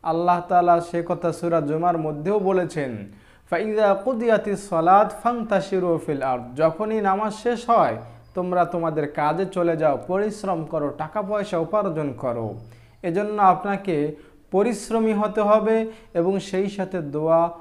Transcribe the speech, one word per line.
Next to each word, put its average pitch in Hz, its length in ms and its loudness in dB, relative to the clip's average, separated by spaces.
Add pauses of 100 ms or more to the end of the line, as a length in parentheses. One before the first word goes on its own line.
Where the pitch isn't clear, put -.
আল্লাহ 175 460 2
তাআলা 175 320 6
সে 170 240 -4
কথা 170 280 -2
সূরা 165 280 0
জুমার 160 360 0
মধ্যেও 156 420 -2
বলেছেন, 160 680 -2 (420)
"ফাইযা 208 440 2
কুদিয়াতিস 214 760 0
সালাত 185 440 4 (100)
ফান্তাশিরু 196 800 0
ফিল 139 180 -4
আরদ।" 123 320 -4
যখনই 202 460 0
নামাজ 202 320 0
শেষ 233 360 -4
হয়, 160 260 4 (400)
তোমরা 180 300 2
তোমাদের 160 460 -2
কাজে 160 340 0
চলে 175 320 0
যাও, 147 200 2 (100)
পরিশ্রম 196 580 -2
করো, 147 240 -4
টাকা 156 320 -6
পয়সা 202 360 -4
উপার্জন 160 560 -2
করো। 117 400 -4 (500)
এজন্য 208 380 -2
আপনাকে 180 760 2 (360)
পরিশ্রমী 220 640 2
হতে 208 280 0
হবে 220 500 2 (220)
এবং 185 260 2
সেই 190 300 -2
সাথে 190 320 -6
দোয়া 160 480 2 (120)